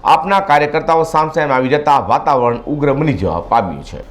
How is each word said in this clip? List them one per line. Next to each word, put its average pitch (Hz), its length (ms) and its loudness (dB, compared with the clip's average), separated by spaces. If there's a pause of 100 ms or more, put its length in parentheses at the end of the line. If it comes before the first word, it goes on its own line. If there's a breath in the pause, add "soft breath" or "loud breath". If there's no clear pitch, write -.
આપના 196 360 2
કાર્યકર્તાઓ 156 640 2
સામસામે 156 500 0
આવી 131 200 2
જતા 147 240 2 (100)
વાતાવરણ 120 580 0
ઉગ્ર 143 280 -2
બની 143 180 0
જવા 85 380 -2
પામ્યું 87 340 -2
છે. 69 260 -16